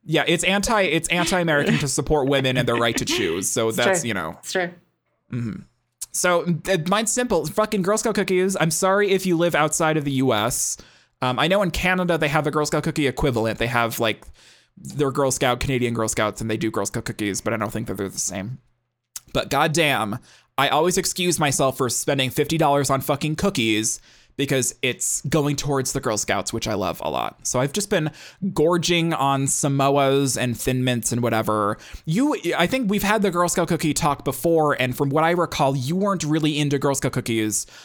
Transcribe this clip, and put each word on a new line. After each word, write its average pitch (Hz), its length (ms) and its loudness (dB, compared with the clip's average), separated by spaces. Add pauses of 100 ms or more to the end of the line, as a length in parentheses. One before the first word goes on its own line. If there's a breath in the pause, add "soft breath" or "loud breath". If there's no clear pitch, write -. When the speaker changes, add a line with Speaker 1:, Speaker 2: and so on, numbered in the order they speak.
Speaker 1:
yeah, 151 240 0
it's 170 160 2
anti, 202 380 2
it's 165 260 0
anti-American 170 680 2
to 143 100 -2
support 147 400 0
women 131 300 2
and 120 100 2
their 120 80 2
right 117 220 0
to - 80 -2
choose. 98 440 -2
So 113 200 0
Speaker 2:
It's 110 80 -2
Speaker 1:
that's, 175 240 2
Speaker 2:
true. 120 80 -4
Speaker 1:
you 110 40 -2
know. 85 260 -4
Speaker 2:
It's - 120 -14
true. 180 200 -2 (600)
Speaker 1:
Mm-hmm. 117 300 -8 (500)
So, 175 320 0 (240)
uh, 190 100 2 (100)
mine's 214 240 0
simple. 247 340 0
Fucking 214 380 0
Girl 202 140 2
Scout 214 180 -2
cookies. 190 440 0
I'm 165 120 2
sorry 196 400 2
if 190 140 2
you 175 120 2
live 170 180 2
outside 156 400 2
of 147 100 0
the 143 80 -2
U 131 200 2
S. 110 420 0 (460 loud breath)
Um, 127 160 0
I 139 100 2
know 190 140 2
in 185 100 0
Canada 180 460 0
they 156 100 0
have 147 200 0
a 147 40 0
Girl 151 140 0
Scout 151 180 -2
cookie 151 240 0
equivalent. 117 520 0
They 113 80 0
have, 117 320 0
like, 110 260 -2 (500 soft breath)
their 135 360 -4
Girl 139 200 0
Scout, 127 280 0
Canadian 120 340 0
Girl 113 140 -2
Scouts, 107 340 -2
and 113 80 -6
they 110 80 -2
do 113 140 -2
Girl 101 160 -2
Scout - 180 -6
cookies, 104 360 -4
but 110 120 -4
I 117 40 -2
don't 104 140 -4
think 113 160 -6
that 95 100 -8
they're 98 120 -4
the 90 80 -10
same. 101 400 -8 (760)
But 117 180 -4
goddamn, 139 680 0 (400 soft breath)
I 139 120 2
always 165 280 2
excuse 175 420 -2
myself 139 380 2
for 127 120 0
spending 135 420 0
fifty 156 260 0
dollars 143 320 2
on - 120 2
fucking 151 340 -2
cookies 113 680 0 (340 soft breath)
because 135 460 0
it's - 420 -2
going 147 340 0
towards 135 340 -2
the 139 80 -4
Girl 113 180 -2
Scouts, - 360 -4
which 113 120 -6
I 113 80 -4
love 92 300 -4
a 76 60 -4
lot. 62 360 -6
So - 140 -2
I've 139 140 -2
just 202 160 -4
been 160 200 0 (440 loud breath)
gorging 170 600 2
on 139 340 0
Samoas 139 960 2
and 120 160 -2
Thin 127 280 -2
Mints 123 260 -2
and 120 100 -2
whatever. 110 560 0 (280 loud breath)
You, 240 320 0 (200)
I 170 80 4
think 240 240 0
we've 196 140 0
had 208 180 2
the 196 100 2
Girl 175 180 2
Scout 170 180 0
cookie 160 260 0
talk 143 300 0
before, 151 580 2
and 127 140 0
from 139 140 0
what 156 160 2
I 170 60 4
recall, 156 440 2
you 143 220 -2
weren't 190 260 0
really 151 340 2
into 143 220 0
Girl 139 160 2
Scout 131 160 -2
cookies, 110 560 -2 (180 loud breath)